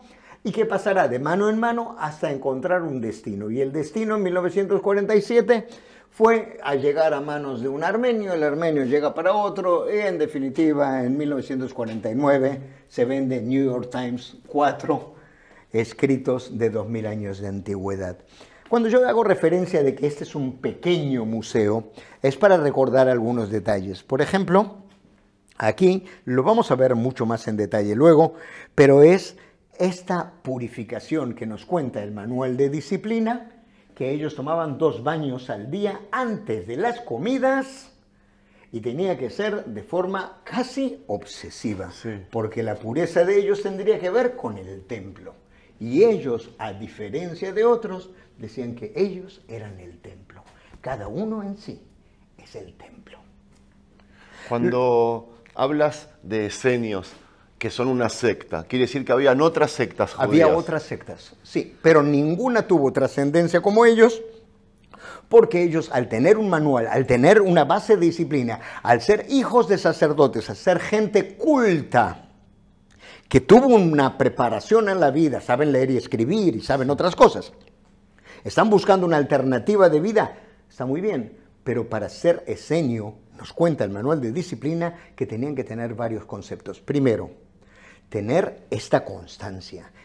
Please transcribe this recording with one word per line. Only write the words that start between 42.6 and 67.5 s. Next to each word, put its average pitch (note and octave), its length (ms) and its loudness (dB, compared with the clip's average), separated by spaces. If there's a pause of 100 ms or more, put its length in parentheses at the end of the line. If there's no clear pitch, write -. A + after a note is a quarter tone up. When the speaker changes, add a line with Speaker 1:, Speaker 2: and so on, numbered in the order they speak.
Speaker 1:
la G#2+ 120 -4
pureza D#3+ 500 -2
de G3+ 140 2
ellos G3+ 240 -2
tendría F#3+ 380 -2
que F3+ 100 -4
ver B3 240 0
con G#2+ 240 -10
el F#2+ 280 -16
templo. F#2 480 -14 (440)
Y B2+ 260 4
ellos, C#3 540 -2
a A2 140 -8
diferencia C#3+ 800 -10
de G#3+ 140 0
otros, A3+ 440 -2 (280)
decían A#2+ 360 -10
que G#2+ 220 -14
ellos F3+ 500 -6
eran G#2 320 -16
el F2 200 -20
templo. - 440 -20 (380)
Cada A#2 280 -10
uno G#3+ 340 -8
en G3 160 -12
sí - 240 -18 (560)
es - 160 -20
el - 200 -18
templo. - 440 -20 (1300)
Speaker 2:
Cuando A#2+ 800 0 (260)
hablas D3 540 -2 (140)
de G#2 240 -4
esenios, A2 640 -4 (460)
que A2+ 120 -6
son B2 180 -4
una B2 220 0
secta, F2+ 540 -4
quiere B2+ 200 0
decir C3 200 -4
que - 80 0
habían C3+ 280 4
otras D#3+ 300 2
sectas G#2 480 -4
Speaker 1:
Había C#3 260 4
Speaker 2:
judías. D#3 140 4
Speaker 1:
otras D#3+ 240 -4
sectas, - 600 -14
sí, - 400 -8
pero D#3 200 8
ninguna E3+ 640 0
tuvo C#3 260 4
trascendencia D#3+ 680 2
como G#3+ 240 6
ellos, A3+ 360 6 (1080)
porque G3 320 8
ellos, E3 280 0
al B2 180 0
tener C#3 280 4
un G#3+ 140 -2
manual, C#3+ 360 2
al B2 200 0
tener C#3 340 6
una F3 240 4